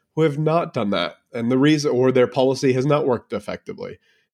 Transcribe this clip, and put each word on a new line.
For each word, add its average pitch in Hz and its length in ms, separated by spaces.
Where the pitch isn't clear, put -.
who 156 60
have 151 180
not 165 340
done 104 160
that, 87 280
and 117 200
the 131 40
reason, 147 360
or 127 180
their 127 160
policy 131 460
has 127 120
not 143 220
worked 120 260
effectively. 95 640